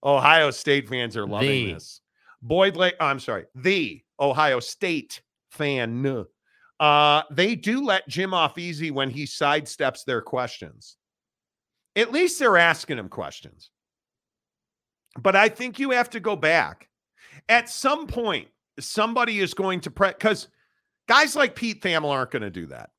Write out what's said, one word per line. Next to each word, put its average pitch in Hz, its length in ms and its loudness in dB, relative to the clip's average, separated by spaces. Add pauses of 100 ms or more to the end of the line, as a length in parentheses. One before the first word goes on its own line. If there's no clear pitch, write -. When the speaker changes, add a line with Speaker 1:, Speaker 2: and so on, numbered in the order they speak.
Speaker 1:
Ohio 143 480 6
State 139 360 0
fans 117 300 -6
are 104 100 -4
loving 104 220 -2 (180)
Speaker 2:
The 87 60 -6
Speaker 1:
this. - 280 -18 (400)
Boyd 170 340 2
Lake, 180 240 2
oh, 160 60 2
I'm 139 140 0
sorry, 110 260 -6 (100)
the 131 460 -2 (180)
Ohio 139 400 2
State - 640 -6 (280)
fan. 127 760 -4 (540)
Uh, 147 520 4
they 190 240 0
do 240 280 -2
let 196 240 0
Jim 185 260 -4
off 170 240 0
easy 165 340 -8
when 135 180 -2
he 131 160 -8
sidesteps 143 800 -2
their 120 160 -2
questions. - 760 -10 (1000)
At 226 160 2
least 330 260 0
they're 226 200 4
asking 165 420 2
him 95 100 -10
questions. - 640 -14 (1500)
But 190 160 2
I 208 140 6
think 247 300 -10
you 277 120 -2
have 240 200 0
to 233 80 -8
go 208 160 -4
back. 151 540 0 (600)
At 233 200 4
some 294 360 -2
point, 208 440 -4 (300)
somebody 226 600 -2
is 185 160 -2
going 185 260 -2
to - 100 -10
pre-, 190 220 0
'cause - 340 -2 (600)
guys 285 280 4
like 277 200 0
Pete 226 260 -6
Thamel 160 300 0
aren't 131 180 -2
gonna 107 220 -6
do 82 160 -10
that. 64 300 -18